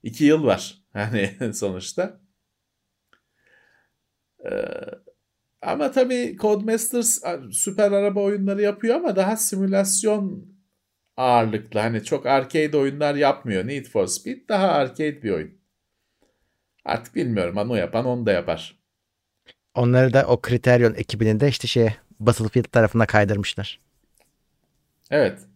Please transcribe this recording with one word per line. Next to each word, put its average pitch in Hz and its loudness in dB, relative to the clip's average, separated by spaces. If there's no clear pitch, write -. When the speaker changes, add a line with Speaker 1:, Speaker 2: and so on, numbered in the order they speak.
Speaker 1:
İki 110 -4
yıl 151 4
var. - -2
Yani 104 -2
<laughs> 107 -6
sonuçta. 101 -6
Ee, - -
ama 277 -2
tabii 247 -2
Codemasters, 220 -2
a, 170 -6
süper 202 0
araba 202 0
oyunları 202 -2
yapıyor 208 0
ama 311 -2
daha 190 0
simülasyon 196 0
ağırlıklı. 113 2
Hani 110 -2
çok 113 -2
arcade 151 0
oyunlar 143 0
yapmıyor. 127 0
Need 139 -8
for 98 0
Speed - -10
daha 196 2
arcade 147 -2
bir 107 -4
oyun. 78 -6
Artık - -6
bilmiyorum, 98 -2
onu 110 -2
yapan 104 -2
onu 123 -2
da 104 2
yapar. 85 -4
Speaker 2:
Onları 123 4
da 135 4
o 120 2
Criterion 120 4
ekibinin 110 0
de 143 4
işte - -4
şeye, 113 2
Battlefield 110 2
tarafına 113 2
kaydırmışlar. 101 -2
Speaker 1:
Evet. 147 2